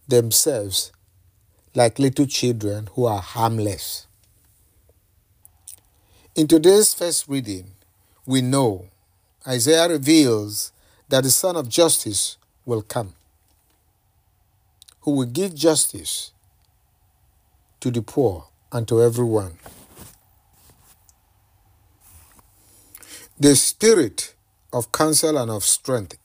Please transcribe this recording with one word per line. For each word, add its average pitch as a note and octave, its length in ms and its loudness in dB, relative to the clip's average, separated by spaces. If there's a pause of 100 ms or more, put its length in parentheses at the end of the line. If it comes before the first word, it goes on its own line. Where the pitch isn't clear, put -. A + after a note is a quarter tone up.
themselves A#2 840 0 (840)
like A#2 240 2
little C#3 260 2
children G#2+ 720 -4
who B2 100 0
are G#2 160 -2
harmless. A2 840 -4 (2250)
In D#3 140 2
today's F3+ 460 6
first E3+ 340 -6
reading, G2+ 440 -8 (520)
we C3 160 0
know B2 460 -2 (600)
Isaiah C3+ 400 2
reveals C3+ 840 2 (380)
that C3 140 2
the C3 60 0
Son F3+ 260 0
of C3+ 120 -6
Justice C#3 680 0 (260)
will A#2 160 -4
come, G#2 320 -10 (1900)
who D#3 100 -4
will C3+ 160 0
give E3 280 -6
justice - 800 -2 (1500)
to B2+ 100 -4
the A#2+ 100 -2
poor A2 480 -2 (240)
and A2+ 160 -6
to A#2 140 2
everyone. A2+ 560 0 (3750)
The C#3+ 180 6
spirit - 760 2 (400)
of A#2+ 200 -4
counsel D#3 460 0
and A#2 120 -4
of G#2+ 140 -6
strength, - 600 -4